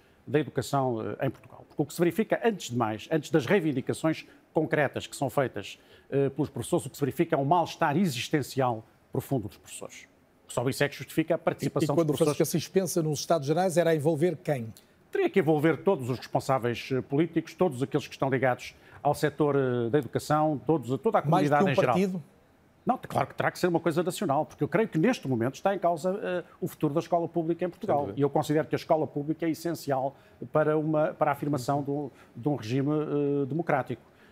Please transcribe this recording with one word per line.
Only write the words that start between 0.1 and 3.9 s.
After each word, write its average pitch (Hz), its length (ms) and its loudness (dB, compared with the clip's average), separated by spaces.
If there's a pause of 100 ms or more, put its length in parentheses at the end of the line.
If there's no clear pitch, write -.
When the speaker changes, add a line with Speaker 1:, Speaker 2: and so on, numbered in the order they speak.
Speaker 1:
da 139 140 2
educação, 127 600 -2
eh, 107 260 -4
em - 40 0
Portugal. - 380 -16
Porque - 140 -4
o 139 40 -2
que - 60 -18
se - 80 -8
verifica, 175 440 0
antes 202 260 -2
de 120 60 -4
mais, 110 340 -2
antes 160 200 -2
das 151 140 2
reivindicações 151 840 0 (280)